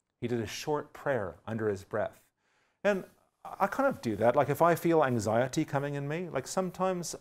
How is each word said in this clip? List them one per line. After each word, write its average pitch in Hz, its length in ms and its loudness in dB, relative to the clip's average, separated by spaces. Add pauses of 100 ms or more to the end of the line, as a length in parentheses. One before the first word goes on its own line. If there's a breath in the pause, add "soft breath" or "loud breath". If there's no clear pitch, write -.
(200)
He 123 80 -4
did 117 140 0
a 107 60 -4
short - 460 -4
prayer 110 420 -2 (100)
under 110 240 -2
his 95 140 -4
breath. - 360 -6 (640)
And 196 200 2 (560)
I 196 80 4
kind 277 200 0
of - 140 -2
do 110 140 0
that. 113 200 4
Like, 143 140 4
if 143 140 2
I 170 100 6
feel 160 300 4
anxiety 123 600 2
coming 143 300 -2
in 143 140 -4
me, 165 260 -4
like, 135 140 -4
sometimes 185 720 -4